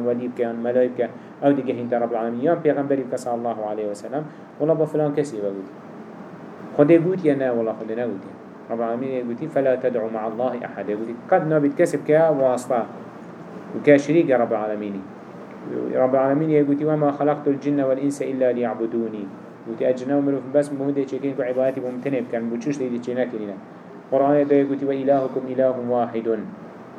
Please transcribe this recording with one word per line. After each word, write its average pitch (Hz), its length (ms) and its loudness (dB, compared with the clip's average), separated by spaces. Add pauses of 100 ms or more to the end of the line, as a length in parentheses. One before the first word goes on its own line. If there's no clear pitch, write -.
ولی 120 220 0
بکن 123 160 -2
ملای 120 440 2
بکن 120 200 -2 (340)
او 143 100 6
دیگه 127 220 0
این 120 160 -4
رب 117 220 0
العالمین 117 280 -2
یا 160 160 4
پیغمبری 139 460 0
بکن 127 140 -4
صلی 120 160 -4
الله 113 380 -4
علیه 107 200 -4
و 101 40 -4
سلم 127 300 -8 (360)
ولی 156 140 4
با 156 100 2
فلان 151 300 0
کسی 139 220 0
بگویی 98 260 -4 (1120)
خدا 151 220 8
گویی 185 240 0
یا 147 120 4
نه 135 160 0
ولی 113 220 0
خدا 113 220 -6
نگویی 113 260 -4 (500)
رب 117 100 -4
العالمین 127 420 -2
گویی 120 260 -6
فلا 135 280 2
تدعو 120 340 -2
مع 110 140 -4
الله 120 400 -2
احد 101 260 -8
گویی 110 240 -4 (160)
قد 156 220 4
نبید 143 240 2
کسی 170 200 2
بکه 151 260 4
واسطه 135 520 2
و - 1080 -8
که 143 140 10
شریک 156 320 4
رب 117 220 4
العالمینی 104 480 -2 (920)
رب 127 200 4
العالمین 147 480 4
گویی 143 220 2
و 151 120 2
ما 147 160 4
خلقت 143 360 2
الجن 143 320 0
والانس 135 420 0
الا 131 280 2
ليعبدوني 113 760 -2 (400)
گویی 113 200 -4
اجنه 127 300 0
و 143 40 4
مروف 139 220 0 (120)
بس 143 180 4
مهمه 139 320 0
چه 139 140 -6
کن 135 180 -2
که 135 60 -2
عبادتی 127 380 0
ممتنع 123 400 -2
بکن 117 300 -2
بچوش 139 280 -2
دیدی 123 200 -2
چه 123 160 -4
نکرینه 113 400 -2 (560)
قرآن 139 340 4
دا 143 100 4
يقولي 139 300 4
وإلهكم 135 640 2
إله 131 260 2 (160)
واحد 117 360 0 (720)